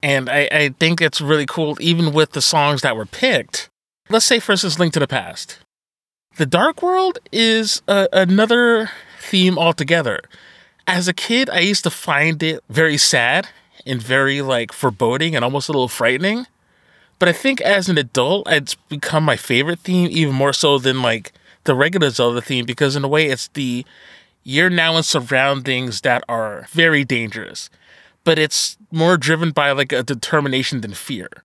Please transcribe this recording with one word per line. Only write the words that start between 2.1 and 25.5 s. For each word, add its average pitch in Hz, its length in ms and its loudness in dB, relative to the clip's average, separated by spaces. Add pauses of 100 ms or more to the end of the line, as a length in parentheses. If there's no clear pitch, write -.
with 156 200 2
the 139 80 -2
songs 147 420 2
that 127 120 0
were 110 120 -6
picked. - 600 -2 (440)
Let's 220 140 4
say, 240 120 2
for 226 140 -2
instance, 185 260 0
Link 170 160 2
to 165 60 0
the 143 80 0
Past. 92 500 -8 (800)
The 160 80 0
Dark 208 380 0
World 370 340 0 (140)
is 220 560 0
a, 196 260 2
another 220 760 4 (280)
theme 185 380 2
altogether. 156 640 0 (680)
As 180 200 0
a 180 60 0
kid, 240 360 -2
I 180 100 0
used 190 240 0
to 165 80 0
find 156 500 0
it 160 260 -4
very 151 300 2
sad 139 500 2 (380)
and 127 160 -6
very, 135 400 0
like, 127 320 -2
foreboding 131 640 0
and 120 100 0
almost 135 240 -4
a - 20 -4
little 131 160 0
frightening. 170 600 -2 (720)
But 175 100 4
I 170 40 2
think 269 280 -2
as 190 260 0
an 175 120 2
adult, 139 500 -2
it's 143 260 0
become 151 480 -4
my 139 140 2
favorite 143 420 0
theme, 180 320 0
even 151 220 0
more 135 200 2
so 143 260 2
than, 131 240 0
like, 113 300 -2 (320)
the 143 100 2
regular 156 340 2
Zelda 120 320 0
theme, 123 240 -4
because 135 300 -2
in 139 80 -4
a 139 40 -2
way 151 200 2
it's 135 220 -4
the, 127 360 -4 (580)
you're 160 280 2
now 165 260 2
in 160 60 0
surroundings 131 1000 -2